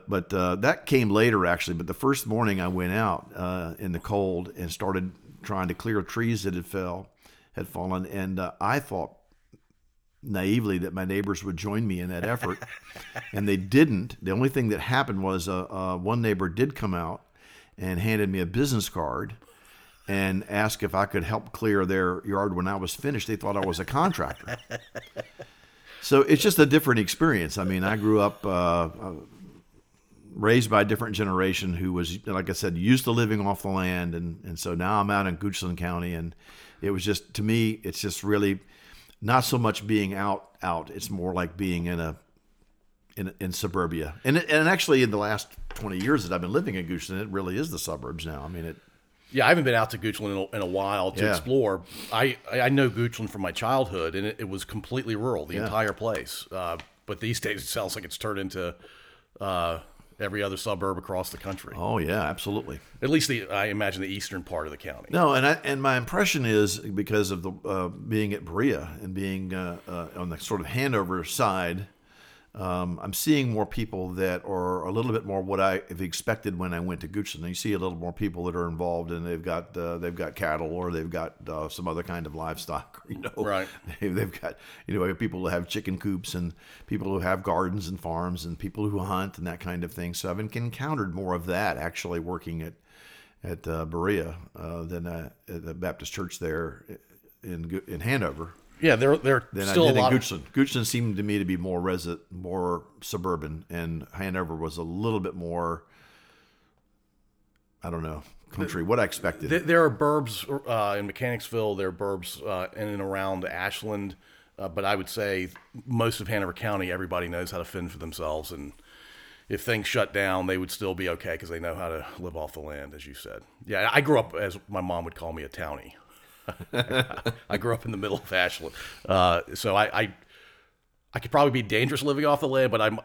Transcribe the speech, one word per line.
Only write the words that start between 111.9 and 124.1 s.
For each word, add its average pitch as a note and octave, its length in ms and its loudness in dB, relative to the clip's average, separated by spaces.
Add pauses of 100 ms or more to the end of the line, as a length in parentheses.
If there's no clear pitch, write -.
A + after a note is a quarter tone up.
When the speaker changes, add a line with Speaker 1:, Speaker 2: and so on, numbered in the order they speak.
Speaker 2:
burbs, F2+ 520 -6
uh, F#2 300 -2
in G#2+ 120 -6
and G2+ 140 -4
around F#2+ 440 -2
Ashland, G2+ 720 -4 (420)
uh, G2 100 -6
but F2+ 180 -4
I G2+ 100 4
would F#2+ 140 -4
say G2 400 -2 (360)
most A#2 340 2
of G2+ 80 -8
Hanover G2 260 -2
County, G2 380 -2
everybody F2+ 360 -2
knows F2 240 -4
how F#2 80 -6
to E2+ 60 -6
fend F2 260 -6
for - 60 -14
themselves, D#2+ 540 -6
and C#2+ 220 -10 (760)
if G2 120 -4
things A2+ 260 -2
shut A2 260 0
down, F#2+ 340 2
they F#2 100 2
would F#2 140 -4
still F#2+ 220 -2
be F2+ 160 -4
okay E2+ 280 -4
'cause E2+ 120 -12
they E2+ 100 -6
know E2+ 160 -4
how F2+ 120 -6
to D#2+ 180 -6 (140)
live F2 160 -8
off D2+ 180 -8
the D#2+ 60 -12
land, D2 340 -12
as D2+ 120 -16
you C#2+ 80 -16
said. G#1 280 -14 (240)
Yeah, G2+ 280 0
I D3 80 8
grew C#3 180 6